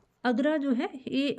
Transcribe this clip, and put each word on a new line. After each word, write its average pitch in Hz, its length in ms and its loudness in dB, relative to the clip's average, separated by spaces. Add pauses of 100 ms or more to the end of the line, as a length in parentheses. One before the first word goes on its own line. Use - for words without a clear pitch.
(300)
ਅਗਰਾ 277 280 2
ਜੋ 277 160 0
ਹੈ 277 160 -2 (180)
ਇਹ 269 320 0